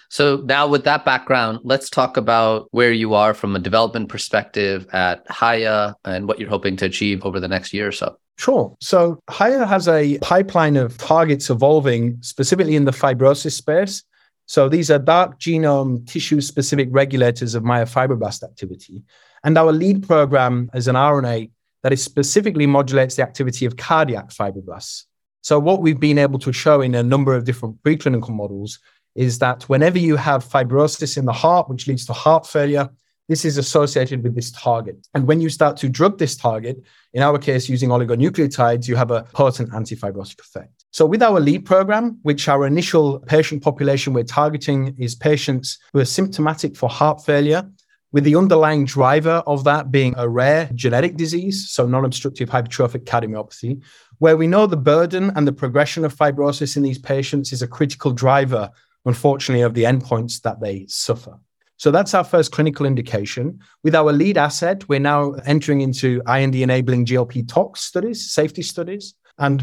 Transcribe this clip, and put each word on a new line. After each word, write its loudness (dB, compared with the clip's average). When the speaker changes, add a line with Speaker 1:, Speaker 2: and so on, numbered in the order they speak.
Speaker 1:
So 0
now 0
with 0
that 0
background, 0
let's -2
talk 0
about 2
where 2
you 0
are 4
from -4
a -4
development -2
perspective -4
at -2
Haya -2
and -6
what -4
you're -10
hoping -4
to -4
achieve -4
over -6
the -8
next -6
year -6
or -6
so. -6
Speaker 2:
Sure. -2
So 0
Haya 0
has 0
a 2
pipeline 0
of -2
targets 2
evolving 2
specifically 0
in 4
the 2
fibrosis 2
space. -2
So 2
these 0
are 6
dark 2
genome 0
tissue -2
specific -2
regulators 2
of -4
myofibroblast -2
activity. -16
And 2
our 6
lead 0
program 2
is -4
an 2
R 4
N 0
A -4
that 2
is -2
specifically 0
modulates 2
the 0
activity -4
of -4
cardiac 0
fibroblasts. -10
So 2
what 2
we've 2
been 2
able 2
to -4
show 4
in 0
a 2
number 2
of -2
different -6
preclinical 0
models -10
is -2
that 0
whenever 2
you 2
have 0
fibrosis 0
in -2
the 0
heart, 2
which -10
leads -4
to -10
heart 2
failure, 0
this -2
is -2
associated 0
with -4
this -8
target. -4
And 0
when 4
you 0
start 2
to -2
drug 0
this -2
target, -4
in 0
our 4
case, -2
using 0
oligonucleotides, 0
you -2
have 0
a -2
potent 0
antifibrotic -10
effect. -20
So 4
with 0
our 4
lead 2
program, 0
which -2
our 2
initial 2
patient 0
population -2
we're 0
targeting -2
is -6
patients -2
who 0
are 2
symptomatic -2
for -4
heart 0
failure, 0
with 2
the 4
underlying 4
driver 2
of -2
that 2
being 2
a -2
rare 0
genetic 0
disease, -6
so -2
non-obstructive -4
hypertrophic -2
cardiomyopathy, -6
where 6
we 0
know 4
the -2
burden 2
and 2
the 0
progression -2
of -4
fibrosis -2
in 0
these -2
patients -4
is -6
a -4
critical -4
driver, 0
unfortunately, 0
of 0
the 0
endpoints -2
that -8
they -8
suffer. -8
So 2
that's 2
our 2
first 2
clinical 0
indication. -4
With 2
our 4
lead 2
asset, -2
we're 0
now 0
entering 0
into -2
I 2
N 0
D 0
enabling 0
G 0
L 0
P -8
tox -2
studies, -6
safety -2
studies. -10
And 0